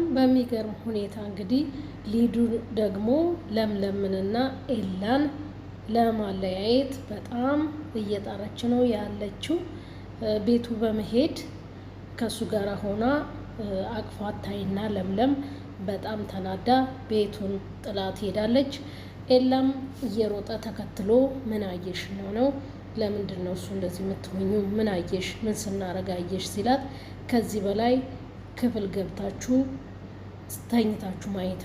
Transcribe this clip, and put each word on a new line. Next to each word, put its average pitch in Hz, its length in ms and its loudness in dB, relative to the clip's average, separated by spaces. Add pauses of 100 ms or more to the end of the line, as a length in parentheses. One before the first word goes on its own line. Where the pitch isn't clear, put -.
በሚገርም 247 680 4
ሁኔታ 208 440 -2
እንግዲህ 202 380 0 (460)
ሊዱ 233 280 4 (400)
ደግሞ 208 340 2 (420)
ለምለምንና 196 840 0 (340)
ኤላን 214 540 2 (680)
ለማለያየት 214 1040 2 (120)
በጣም 247 540 0 (360)
እየጣረች 208 720 -4
ነው 240 200 6
ያለችው። 208 680 -2 (640)
እ፣ 214 220 2
ቤቱ 233 260 4 (100)
በመሄድ 214 600 2 (760)
ከሱ 226 320 -2
ጋር 202 200 2 (100)
ሆና፣ 202 260 0 (520)
እ፣ 220 100 -6 (260)
አቅፏት 214 500 -4
ታይና 196 380 -2 (100)
ለምለም 196 440 2 (480)
በጣም 196 440 -4
ተናዳ 185 420 -4 (380)
ቤቱን 208 460 0 (280)
ጥላ 196 200 -4 (120)
ትሄዳለች። 214 640 2 (560)
ኤላም 254 380 8 (340)
እየሮጠ 208 480 0 (100)
ተከትሎ 202 500 -6 (340)
"ምን 214 200 0
አየሽ 180 380 -4 (100)
ነው 196 200 -6
ነው? 233 160 4 (480)
ለምንድን 202 460 -2
ነው 180 120 -4
እሱ 185 180 -6
እንደዚህ 190 300 -4
የምትሆኚው? 190 680 0
ምን 214 200 2
አየሽ? 185 380 0 (100)
ምን 214 180 0
ስናረግ 190 560 -4
አየሽ?" 175 360 -2
ሲላት 247 340 2 (440)
"ከዚህ 214 360 2
በላይ 214 320 4 (640)
ክፍል 226 340 0
ገብታችሁ 196 680 -2 (1120)
ተኝታችሁ 214 680 0
ማየት 185 340 -4